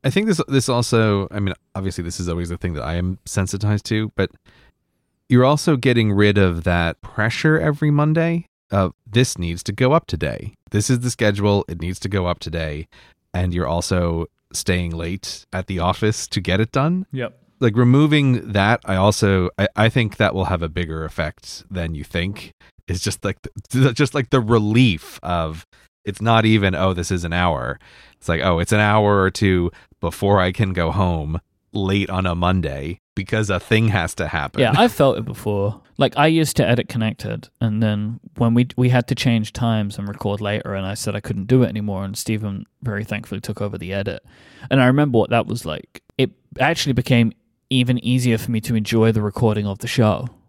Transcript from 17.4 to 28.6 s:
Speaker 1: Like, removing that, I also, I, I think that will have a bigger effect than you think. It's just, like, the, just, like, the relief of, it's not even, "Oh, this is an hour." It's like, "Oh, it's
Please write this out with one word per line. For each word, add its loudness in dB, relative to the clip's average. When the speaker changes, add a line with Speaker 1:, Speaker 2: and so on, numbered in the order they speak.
Speaker 1:
Like, 2
removing 4
that, 2
I 0
also, 4
I, 0
I 4
think -2
that 0
will -2
have -2
a -4
bigger -6
effect -8
than -6
you -10
think. -6
It's -4
just, -6
like, -2
the, 4
just, 0
like, -4
the 2
relief 2
of, -4
it's -8
not 4
even, 4
"Oh, 0
this -4
is -2
an -4
hour." -2
It's -8
like, 0
"Oh, 2
it's -2